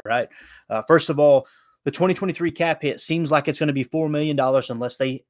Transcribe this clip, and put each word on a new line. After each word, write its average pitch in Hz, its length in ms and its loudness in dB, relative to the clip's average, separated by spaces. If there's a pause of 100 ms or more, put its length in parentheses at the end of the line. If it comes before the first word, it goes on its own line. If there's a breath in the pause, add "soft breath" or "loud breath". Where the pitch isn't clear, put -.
right? 117 240 -2 (400 loud breath)
Uh, 110 140 -4
first 165 280 4
of 143 80 -2
all, 143 280 6 (380 soft breath)
the 143 80 -2
twenty 185 220 0
twenty-three 175 360 -4
cap 160 320 -2
hit 143 160 -4
seems 165 320 -2
like 147 160 2
it's 156 140 -2
gonna 151 120 0
be 139 120 -2
four 160 240 -4
million 151 260 -2
dollars 135 360 0
unless 120 260 -6
they 131 340 -4